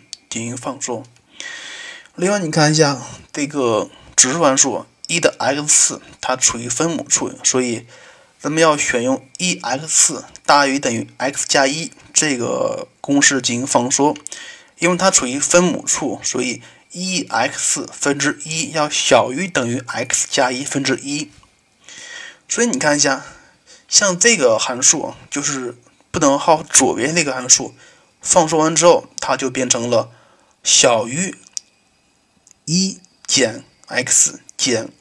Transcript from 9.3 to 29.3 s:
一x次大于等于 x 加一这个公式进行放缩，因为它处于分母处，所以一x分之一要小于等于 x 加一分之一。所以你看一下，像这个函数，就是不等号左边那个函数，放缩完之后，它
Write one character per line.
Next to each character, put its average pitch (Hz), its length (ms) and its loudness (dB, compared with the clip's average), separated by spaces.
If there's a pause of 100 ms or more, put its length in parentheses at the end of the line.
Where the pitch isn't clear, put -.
一 180 180 -2
x 139 320 -6
次 - 360 2 (220)
大 143 220 6
于 135 100 0
等 135 160 -2
于 113 220 -6
x 135 320 -4
加 139 180 4
一 156 240 -6 (240)
这 147 240 0
个 - 480 -4 (140)
公 139 200 0
式 135 220 2
进 120 160 -2
行 131 80 -4
放 123 240 0
缩， 143 260 2 (640)
因 170 140 2
为 175 40 0
它 185 140 2
处 135 160 2
于 127 140 -4
分 175 240 4
母 165 200 -2
处， - 380 -4
所 - 180 -4
以 120 220 -6 (300)
一 180 320 -4
x - 680 -2
分 143 260 0
之 143 260 -2
一 156 260 -6
要 151 180 0
小 123 420 4
于 160 160 -4
等 135 220 -2
于 120 180 -4
x - 440 -4
加 131 200 0
一 127 140 -6
分 143 180 -4
之 131 200 0
一。 143 280 -8 (1200)
所 233 160 -2
以 - 20 2
你 233 120 -2
看 147 180 2
一 - 20 0
下， 139 280 0 (600)
像 185 320 2
这 233 160 4
个 120 240 4
函 123 240 -4
数， - 300 0 (160)
就 143 140 -6
是 131 340 -6 (340)
不 - 80 -8
等 143 200 4
号 160 240 2
左 - 320 2
边 139 200 -2
那 175 80 2
个 143 120 -4
函 127 160 -4
数， - 240 2 (480)
放 165 260 4
缩 160 100 2
完 160 160 2
之 160 120 4
后， 165 220 6 (120)
它 131 160 -2